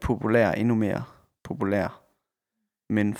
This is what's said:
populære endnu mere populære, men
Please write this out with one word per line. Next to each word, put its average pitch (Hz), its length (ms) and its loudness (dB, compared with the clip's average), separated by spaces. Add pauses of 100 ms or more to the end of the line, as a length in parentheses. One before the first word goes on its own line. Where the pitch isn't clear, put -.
populære 110 520 2
endnu 117 160 2
mere 110 280 -2 (400)
populære, 98 480 -4 (1040)
men 104 120 2 (120)